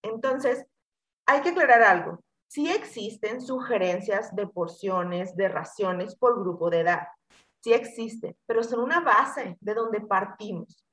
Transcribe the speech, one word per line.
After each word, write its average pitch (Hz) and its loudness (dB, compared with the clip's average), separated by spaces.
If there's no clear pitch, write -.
Entonces, 254 -2
hay 285 4
que 339 2
aclarar 269 6
algo. 170 4
Sí 294 -4
existen 226 -6
sugerencias 208 -2
de 196 -4
porciones, 180 -4
de 190 2
raciones 180 -4
por 240 2
grupo 170 -2
de 170 2
edad. 170 0
Sí 233 2
existen, 226 -4
pero 226 0
son 233 -4
una 302 0
base 254 2
de 208 -6
donde 226 -2
partimos. 196 -6